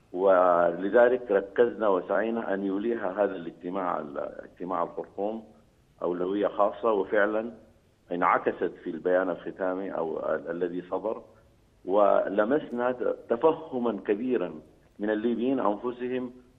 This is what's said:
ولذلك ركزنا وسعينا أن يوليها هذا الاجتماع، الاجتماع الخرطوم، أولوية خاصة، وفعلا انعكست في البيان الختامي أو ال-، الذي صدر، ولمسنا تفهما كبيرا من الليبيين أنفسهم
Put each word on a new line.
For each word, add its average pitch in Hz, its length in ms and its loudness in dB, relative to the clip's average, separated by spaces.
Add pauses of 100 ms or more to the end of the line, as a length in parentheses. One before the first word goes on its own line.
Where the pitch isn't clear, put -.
(120)
ولذلك 92 1160 4
ركزنا 104 580 2
وسعينا 101 680 0
أن 98 80 -2
يوليها 101 640 -2
هذا 95 120 0
الاجتماع، 87 640 -4
الاجتماع 78 800 -6
الخرطوم، 101 640 -6 (580)
أولوية 90 460 0
خاصة، 107 440 0
وفعلا 107 600 0 (600)
انعكست 90 600 0 (120)
في 90 60 -6
البيان 90 400 0
الختامي 92 600 -6
أو 80 280 -4
ال-، 76 320 -4
الذي 87 400 -4
صدر، 104 320 -6 (640)
ولمسنا 107 1080 2 (380)
تفهما 120 760 0
كبيرا 107 480 0 (440)
من 107 120 -2
الليبيين 120 500 0
أنفسهم 123 720 -2 (260)